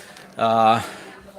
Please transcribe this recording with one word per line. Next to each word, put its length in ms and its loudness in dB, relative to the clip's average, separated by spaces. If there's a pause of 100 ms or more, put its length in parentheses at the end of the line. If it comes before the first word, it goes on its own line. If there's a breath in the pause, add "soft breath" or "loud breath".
(380 loud breath)
আহ, 420 2 (600 loud breath)